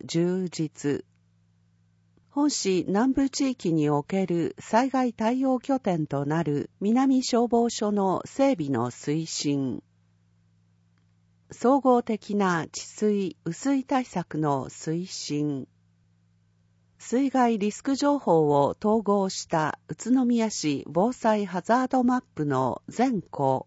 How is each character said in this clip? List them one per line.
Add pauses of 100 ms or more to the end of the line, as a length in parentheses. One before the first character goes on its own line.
充
実。 (1200)
本
市
南
部
地
域
に
お
け
る
災
害
対
応
拠
点
と
な
る (100)
南
消
防
署
の
整
備
の
推
進。 (1700)
総
合
的
な
治
水、
雨
水
対
策
の
推
進。 (1300)
水
害
リ
ス
ク
情
報
を
統
合
し
た (100)
宇 (180)
都
宮
市
防
災
ハ
ザ
ー
ド
マ
ッ (120)
プ
の
全
戸